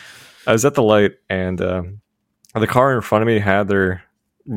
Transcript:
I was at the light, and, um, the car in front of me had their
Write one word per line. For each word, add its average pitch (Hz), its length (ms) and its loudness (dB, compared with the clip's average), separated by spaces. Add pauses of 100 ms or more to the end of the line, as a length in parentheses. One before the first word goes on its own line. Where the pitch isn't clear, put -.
(480)
I 123 40 0
was 113 140 2
at 143 80 0
the 131 100 0
light, 104 300 4 (160)
and, 92 320 -4
um, 92 400 -6 (540)
the 110 120 0
car 131 280 2
in 110 60 -2
front 107 200 0
of 113 60 0
me 110 120 2
had 101 280 0
their 95 360 0 (540)